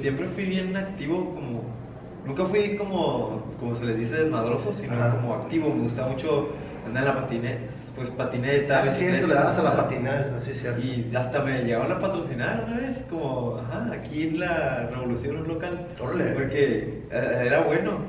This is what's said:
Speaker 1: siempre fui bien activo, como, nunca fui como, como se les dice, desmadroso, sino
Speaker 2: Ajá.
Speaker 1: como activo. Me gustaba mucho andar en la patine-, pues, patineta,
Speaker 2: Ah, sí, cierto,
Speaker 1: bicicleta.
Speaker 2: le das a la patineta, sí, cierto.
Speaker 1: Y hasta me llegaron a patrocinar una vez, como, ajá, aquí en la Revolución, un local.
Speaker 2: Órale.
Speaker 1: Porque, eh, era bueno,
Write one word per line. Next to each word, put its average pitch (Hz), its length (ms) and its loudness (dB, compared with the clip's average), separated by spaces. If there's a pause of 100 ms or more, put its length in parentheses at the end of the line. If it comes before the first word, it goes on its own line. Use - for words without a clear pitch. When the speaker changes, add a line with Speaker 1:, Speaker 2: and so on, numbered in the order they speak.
Speaker 1:
siempre 143 260 0
fui 190 180 -4
bien 185 300 0
activo, 175 600 -2
como, 120 260 -4 (640)
nunca 143 200 0
fui 208 300 2
como, 143 680 0 (180)
como 117 160 -2
se 117 100 -4
les 113 140 0
dice, 117 160 -2
desmadroso, 156 580 2
sino 127 200 -4
Speaker 2:
Ajá. 117 180 4
Speaker 1:
como 117 240 0
activo. 151 400 0
Me 123 80 2
gustaba 127 280 0
mucho 143 360 2 (400)
andar 127 160 0
en 139 60 4
la 135 60 4 (120)
patine-, 117 300 -2 (380)
pues, 127 140 -6
patineta, 135 680 2
Speaker 2:
Ah, 139 40 4
sí, - 60 4
cierto, 180 280 2
Speaker 1:
bicicleta. 156 240 4
Speaker 2:
le - 60 6
das 165 120 2
a 160 40 4
la 143 140 4
patineta, 127 640 0
sí, 135 140 -6
cierto. 120 260 -4
Speaker 1:
Y 120 340 -2
hasta 123 260 0
me 131 200 0
llegaron 117 300 2
a 185 80 0
patrocinar 170 680 0
una 233 120 -2
vez, 262 180 -4 (100)
como, 127 520 -2
ajá, - 340 -4
aquí 147 300 -4
en 160 160 0
la 156 480 0
Revolución, 127 500 -2
un 160 100 -4
local. 170 300 -4 (220)
Speaker 2:
Órale. 143 340 0
Speaker 1:
Porque, 135 800 2
eh, 120 340 2
era 143 140 6
bueno, 190 480 4